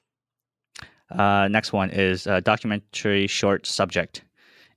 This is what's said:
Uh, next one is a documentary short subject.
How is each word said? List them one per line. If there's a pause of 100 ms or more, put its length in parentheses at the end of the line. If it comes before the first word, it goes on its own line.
(1080)
Uh,
next
one
is
a
documentary
short
subject. (540)